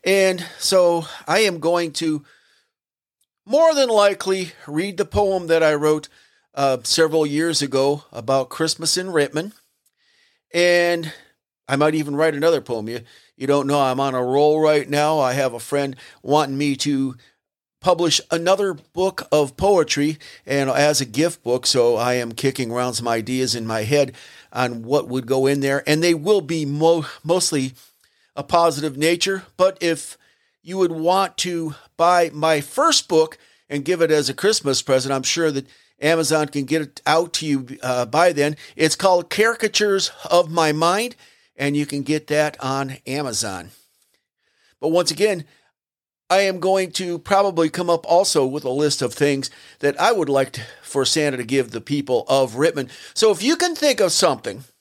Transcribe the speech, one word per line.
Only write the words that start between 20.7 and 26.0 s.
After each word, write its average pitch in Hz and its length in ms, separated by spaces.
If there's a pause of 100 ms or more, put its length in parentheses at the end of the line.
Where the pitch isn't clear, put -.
as 147 300
a 131 60
gift 151 360
book, 123 240
so 120 300
I 123 180
am 120 180
kicking 131 380
around 123 240
some 120 140
ideas 117 480
in 113 100
my 113 160
head 131 320 (380)
on 120 300
what 123 260
would 127 180
go 135 200
in 143 140
there, 139 260
and 156 160